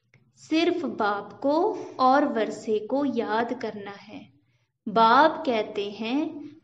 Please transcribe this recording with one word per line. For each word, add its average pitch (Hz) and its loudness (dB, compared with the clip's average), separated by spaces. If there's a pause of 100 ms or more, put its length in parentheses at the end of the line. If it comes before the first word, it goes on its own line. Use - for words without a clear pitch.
(360)
सिर्फ 330 0
बाप 202 -4
को 339 2 (240)
और 269 4
वर्षे 220 -2
को 269 -2
याद 233 -2
करना 208 -10
है। 202 -18 (600)
बाप 226 6
कहते 214 -2
हैं, 262 -6 (140)